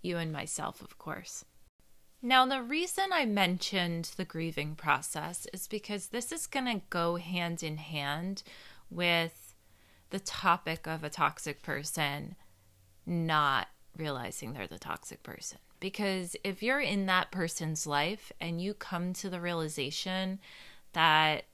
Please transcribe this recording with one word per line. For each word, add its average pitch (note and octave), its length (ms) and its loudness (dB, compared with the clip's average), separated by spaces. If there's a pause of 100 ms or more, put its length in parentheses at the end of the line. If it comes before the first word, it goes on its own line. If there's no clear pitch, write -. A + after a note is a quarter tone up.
You F3 140 -2
and D#3+ 160 -2
myself, - 480 -4
of - 180 -18
course. - 460 -10 (800)
Now, B3+ 220 8
the C4 180 2
reason E4+ 500 0
I D#4 120 4
mentioned F3+ 920 2
the - 100 -2
grieving D#3 480 -4
process D3+ 800 0
is F#3 120 -8
because G#3 420 -6
this A#3+ 240 -4
is D#4+ 140 -4
gonna B3 440 -2
go E3+ 260 2
hand E3+ 460 -2
in D#3 160 -4
hand D#3 640 -4 (480)
with E3+ 640 0 (560)
the G3 100 -2
topic E3+ 680 0
of D#3+ 160 -4
a D3+ 80 -4
toxic D3+ 520 0
person D3 760 -2 (680)
not D#3 600 4 (280)
realizing C3+ 560 -6
they're A2 140 -6
the - 120 -12
toxic - 440 -10
person. - 360 -12 (220)
Because F#3+ 640 -2
if G3 180 -4
you're C4 180 2
in G3 260 0
that F#3 240 4
person's D#3+ 560 -2
life D3+ 520 0
and E3+ 220 -4
you G3+ 140 -4
come F3+ 400 -4
to F#3+ 160 -6
the F3+ 100 -4
realization F3 1000 -2 (540)
that D#3 600 6